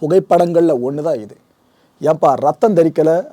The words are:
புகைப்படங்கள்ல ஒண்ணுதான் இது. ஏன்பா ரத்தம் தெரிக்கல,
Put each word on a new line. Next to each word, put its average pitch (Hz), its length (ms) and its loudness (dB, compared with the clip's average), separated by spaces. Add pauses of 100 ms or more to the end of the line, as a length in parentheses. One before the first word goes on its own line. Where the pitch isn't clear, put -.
புகைப்படங்கள்ல 170 800 0 (100)
ஒண்ணுதான் 147 320 -6
இது. 104 160 -18 (640)
ஏன்பா 156 320 2
ரத்தம் 156 400 0
தெரிக்கல, 165 580 0